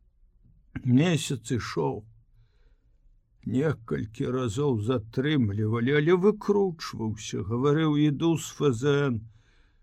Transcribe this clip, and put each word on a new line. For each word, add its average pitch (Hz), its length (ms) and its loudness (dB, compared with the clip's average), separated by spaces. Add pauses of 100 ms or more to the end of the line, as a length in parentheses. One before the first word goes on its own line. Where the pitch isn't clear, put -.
(840)
Месяц 139 680 2
ішоў. 131 460 -2 (1500)
Некалькі 135 880 -4
разоў 127 540 0
затрымлівалі, 117 1120 0
але 170 260 4
выкручваўся, 165 1200 -2
гаварыў, 147 560 0
«Іду 151 360 2
з - 200 -10
Ф 143 220 2
З 143 160 2 (160)
Н». 113 100 -2 (600)